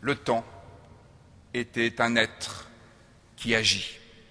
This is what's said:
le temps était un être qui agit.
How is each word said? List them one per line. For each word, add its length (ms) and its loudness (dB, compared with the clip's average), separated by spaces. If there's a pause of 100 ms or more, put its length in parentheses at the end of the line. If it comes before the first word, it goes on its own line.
le 120 -2
temps 320 -2 (1080)
était 440 -2
un 160 4
être 540 -2 (680)
qui 180 0
agit. 420 0 (340)